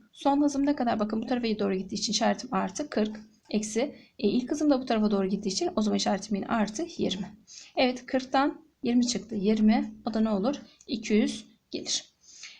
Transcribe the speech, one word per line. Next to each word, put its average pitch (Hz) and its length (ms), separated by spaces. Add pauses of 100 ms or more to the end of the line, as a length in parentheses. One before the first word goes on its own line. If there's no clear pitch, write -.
(120)
Son 285 300
hızım 277 240
ne 294 100
kadar? 226 240
Bakın 220 220
bu 220 40
tarafa 233 320
doğru 196 160
gittiği 190 200
için 208 180
işaretim 208 420
artı 196 360
kırk. 214 300 (300)
Eksi, 214 300 (380)
e, 202 100
ilk 247 220
hızım 302 200
da 262 100
bu 262 60
tarafa 214 240
doğru 196 160
gittiği 202 220
için 190 280
o 220 60
zaman 202 140
işaretim 202 400
yine 190 100
artı 233 400 (100)
yirmi. - 400 (400)
Evet, 254 300
kırktan 269 540 (220)
yirmi 240 240
çıktı. - 280
Yirmi. 214 600 (120)
O 220 80
da 226 60
ne 220 100
olur? 214 260 (300)
İki - 280
yüz 262 320 (240)
gelir. - 340 (560)